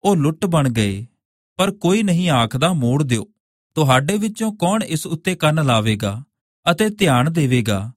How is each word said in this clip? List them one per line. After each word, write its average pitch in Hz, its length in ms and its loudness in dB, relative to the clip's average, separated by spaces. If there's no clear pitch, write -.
ਉਹ 202 120 4
ਲੁੱਟ 156 300 0
ਬਣ 165 240 2
ਗਏ, 107 380 -2
ਪਰ 196 160 0
ਕੋਈ 196 320 0
ਨਹੀਂ 180 260 0
ਆਖਦਾ, 131 440 0
"ਮੋੜ 135 300 0
ਦਿਓ।" 120 240 -2
ਤੁਹਾਡੇ 143 420 2
ਵਿੱਚੋਂ 220 380 -4
ਕੌਣ 202 280 0
ਇਸ - 240 -6
ਉੱਤੇ 165 280 -4
ਕੰਨ 156 300 0
ਲਾਵੇਗਾ 110 580 0
ਅਤੇ 214 180 0
ਧਿਆਨ 165 440 2
ਦੇਵੇਗਾ 120 640 0